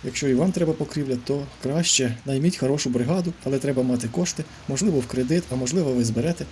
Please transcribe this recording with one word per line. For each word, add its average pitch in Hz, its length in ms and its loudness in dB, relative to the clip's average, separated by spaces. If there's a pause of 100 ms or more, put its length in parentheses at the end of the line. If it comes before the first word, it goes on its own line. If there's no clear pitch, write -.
Якщо 139 240 -2
і 131 60 4
вам 170 180 4
треба 160 200 2
покрівля, 143 520 -2
то 143 220 -2 (160)
краще 135 540 0 (100)
найміть 139 300 2
хорошу 139 340 0
бригаду, 165 420 0 (120)
але 135 140 0
треба 131 240 0
мати 123 260 0
кошти, 175 360 -2 (240)
можливо, 151 320 2
в 120 60 -6
кредит, 135 460 0
а - 20 -2
можливо, 131 380 0
ви 123 120 2
зберете. 123 480 0